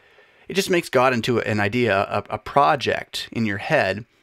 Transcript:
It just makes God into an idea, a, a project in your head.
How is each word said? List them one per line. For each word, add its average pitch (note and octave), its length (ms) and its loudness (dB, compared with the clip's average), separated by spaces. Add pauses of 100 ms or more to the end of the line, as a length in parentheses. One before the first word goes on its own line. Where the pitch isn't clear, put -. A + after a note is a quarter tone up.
(460)
It - 80 -12
just F#3+ 160 -2
makes F3 200 0
God B2+ 240 4
into A#2 260 0
an A2 180 -2
idea, G#2 440 2
a, G#2 200 -2 (120)
a G#2+ 40 -6
project - 960 0
in A2+ 140 -2
your G2+ 120 -4
head. G#2 460 0 (180)